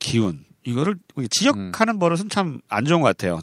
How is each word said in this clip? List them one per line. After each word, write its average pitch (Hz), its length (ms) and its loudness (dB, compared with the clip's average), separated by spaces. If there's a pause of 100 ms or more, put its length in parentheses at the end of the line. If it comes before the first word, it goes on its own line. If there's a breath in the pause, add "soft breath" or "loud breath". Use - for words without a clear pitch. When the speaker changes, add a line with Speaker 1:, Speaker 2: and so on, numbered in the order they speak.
Speaker 1:
기운. 101 440 0 (200)
이거를 143 320 -2 (340)
지적하는 220 640 0
Speaker 2:
음. 208 60 -6
Speaker 1:
버릇은 170 280 0
참 170 400 -2
안 107 180 0
좋은 165 160 4
것 131 60 4
같아요. 90 340 0